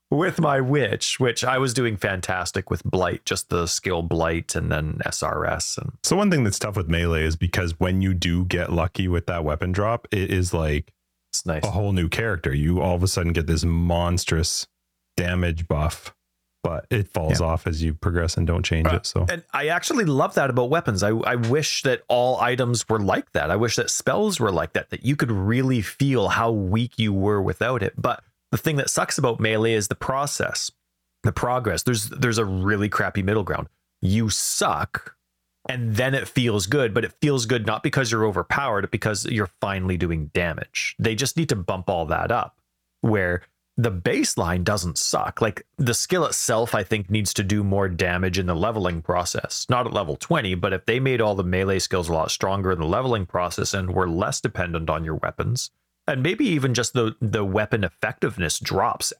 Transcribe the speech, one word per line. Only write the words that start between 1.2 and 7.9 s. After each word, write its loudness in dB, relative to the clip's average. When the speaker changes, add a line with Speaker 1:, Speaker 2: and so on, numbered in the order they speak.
Speaker 2:
I 2
was 0
doing 0
fantastic -2
with -2
Blight, 0
just -4
the 0
skill -2
Blight 0
and -2
then -2
S -4
R -2
S. -4
And -8
Speaker 1:
So 2
one 2
thing 2
that's 0
tough -2
with -2
melee 2
is 2
because 0
when 2